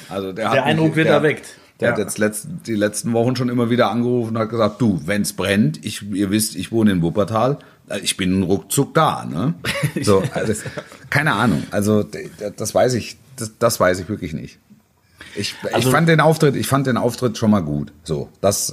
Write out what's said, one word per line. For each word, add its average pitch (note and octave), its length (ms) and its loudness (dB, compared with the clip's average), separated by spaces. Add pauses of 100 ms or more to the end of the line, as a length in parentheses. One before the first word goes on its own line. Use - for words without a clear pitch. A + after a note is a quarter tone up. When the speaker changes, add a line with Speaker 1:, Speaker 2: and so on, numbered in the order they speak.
(100)
Speaker 1:
Also G2 220 -6
der - 20 -10
Speaker 2:
Der G#2+ 160 -6
Speaker 1:
hat A#2 60 0
mich, C3+ 80 2
Speaker 2:
Eindruck D#3 320 2
wird D#3+ 120 2
Speaker 1:
der, D3 60 6
Speaker 2:
erweckt. D3 340 0 (320)
Speaker 1:
der - 80 2
Speaker 2:
Ja. A#2+ 40 0
Speaker 1:
hat A2+ 60 -4
jetzt G2+ 200 -6
letzt-, G#2+ 300 -2 (180)
die A2+ 80 -4
letzten G#2 400 -2
Wochen A#2+ 220 2
schon B2+ 120 -2
immer A#2+ 220 0
wieder A#2 200 4
angerufen A#2+ 460 0
und - 20 -2
hat A2 120 -2
gesagt, A2+ 320 0
du, G2+ 240 2
wenn's G2+ 260 -2
brennt, G2+ 540 0
ich, G#2 160 -8
ihr G2+ 280 -2
wisst, G#2+ 260 0
ich F#2 140 -8
wohne A2 220 4
in F#2 100 2
Wuppertal, A2 560 0 (300)
äh, G#2 120 -6
ich - 180 -4
bin F#2+ 240 2
ruckzuck G2 520 0
da, A2+ 300 2
ne? A#2+ 300 -2 (220)
Speaker 2:
<laughs> D3+ 260 -4
Speaker 1:
So, G2 200 4 (120)
also, A2 180 -2 (580)
keine D3 240 0
Ahnung. G2+ 360 2
Also, G#2 320 2
d-, F#2 260 -10 (120)
d-, G#2 160 -8
das - 180 -6
weiß A#2+ 200 4
ich, - 220 -6 (200)
das, A2 220 -8
das A#2 220 0
weiß F#2 200 2
ich E2+ 100 -10
wirklich F2 240 -6
nicht. - 240 -10 (800)
Ich, - 180 -6 (180)
Speaker 2:
Also B2+ 160 2
Speaker 1:
ich B2+ 60 2
fand E3 140 4
den D#3+ 120 6
Auftritt, D#3 360 6
ich A2+ 120 -2
fand C3+ 180 2
den A#2+ 100 0
Auftritt A#2 400 -2
schon A2 140 2
mal G#2 100 6
gut. D2 320 -4 (120)
So, D2 240 -4 (120)
das, - 320 0